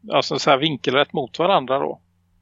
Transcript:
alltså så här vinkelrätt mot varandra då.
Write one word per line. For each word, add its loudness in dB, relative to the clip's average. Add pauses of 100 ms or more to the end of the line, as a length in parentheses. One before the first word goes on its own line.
(160)
alltså 0
så 0
här 6
vinkelrätt -2
mot -6
varandra 2
då. -6 (400)